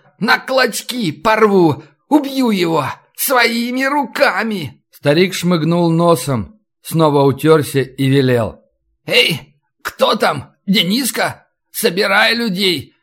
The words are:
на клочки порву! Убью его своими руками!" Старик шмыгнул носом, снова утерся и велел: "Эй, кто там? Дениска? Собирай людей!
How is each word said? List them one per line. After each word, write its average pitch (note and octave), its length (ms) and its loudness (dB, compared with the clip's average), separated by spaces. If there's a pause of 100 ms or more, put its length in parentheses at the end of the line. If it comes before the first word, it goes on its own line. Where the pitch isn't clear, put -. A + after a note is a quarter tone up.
(180)
на B3 220 0
клочки B3 720 -2
порву! G3+ 720 0 (260)
Убью C4+ 420 0
его E3 340 0 (300)
своими A#3+ 680 0
руками!" A3+ 1000 -2 (100)
Старик E3 420 0
шмыгнул E3+ 580 0
носом, E3 680 0 (220)
снова D3+ 420 2
утерся C#3 580 2
и C3+ 260 -2
велел: B2+ 540 0 (440)
"Эй, - 500 -2 (280)
кто - 320 0
там? F#3 400 -4 (100)
Дениска? G3 840 -2 (240)
Собирай G3+ 600 0
людей! G3 680 -2